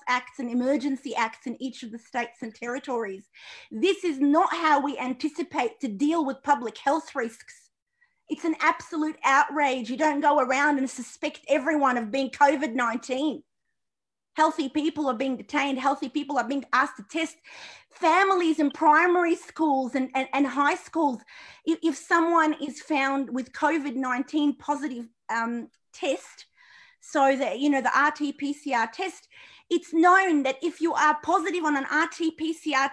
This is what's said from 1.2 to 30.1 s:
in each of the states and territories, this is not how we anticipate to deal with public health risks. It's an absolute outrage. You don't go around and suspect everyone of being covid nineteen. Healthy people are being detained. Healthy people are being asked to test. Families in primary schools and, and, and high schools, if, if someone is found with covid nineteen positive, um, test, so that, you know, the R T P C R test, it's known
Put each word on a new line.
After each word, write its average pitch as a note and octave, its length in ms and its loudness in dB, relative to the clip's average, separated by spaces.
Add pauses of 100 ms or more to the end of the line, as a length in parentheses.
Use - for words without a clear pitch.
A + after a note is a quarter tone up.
in A#3 120 -10
each B3 220 -10
of A#3 80 -14
the A3+ 80 -14
states A#3+ 440 -8
and A3 120 -12
territories, A#3 720 -8 (480)
this F4 320 0
is D4 160 -4
not C#4+ 320 4
how D#4 280 2
we C#4 180 -4
anticipate C4 840 -6
to C4+ 80 -4
deal D4 360 0
with C4 200 -6
public A#3+ 340 0
health D4+ 380 -2
risks. - 540 -10 (580)
It's - 160 -6
an D#4+ 160 0
absolute D#4 640 -2
outrage. C4+ 640 2
You B3+ 60 -6
don't D4 240 2
go D4 180 4
around C#4 400 2
and C4 100 -2
suspect - 600 -10
everyone C#4 500 2
of A3 140 -6
being C4+ 180 -2
covid C#4+ 420 2
nineteen. B3 680 -2 (920)
Healthy D#4 360 0
people D4 380 -2
are B3+ 60 0
being B3+ 220 -4
detained. C#4 420 -4
Healthy C4 300 -2
people C#4 300 -4
are A3 100 -2
being C#4 240 -4
asked C4+ 240 0
to G3+ 60 -16
test. D#4+ 340 -6 (540)
Families F4+ 680 2
in D4+ 120 2
primary E4+ 680 4
schools C4+ 580 -2
and, C4 200 -2
and, C4 180 -2
and C#4+ 140 2
high C#4+ 280 0
schools, D4+ 440 -2 (480)
if, D#4+ 160 0
if D#4+ 120 0
someone E4 600 2
is C#4 260 -8
found C#4 480 -2
with B3 240 -8
covid D4 420 -2
nineteen C4 600 -2
positive, C4 500 -6 (220)
um, A#3 400 -4 (240)
test, - 540 -6 (540)
so C#4 360 2
that, B3 220 -4
you C#4+ 100 2
know, C#4 140 2
the A#3+ 120 0
R D4 160 4
T D4 220 -4
P C#4+ 220 -6
C - 180 -8
R A3+ 140 0
test, - 420 -10 (400)
it's E4+ 240 -2
known F4+ 520 6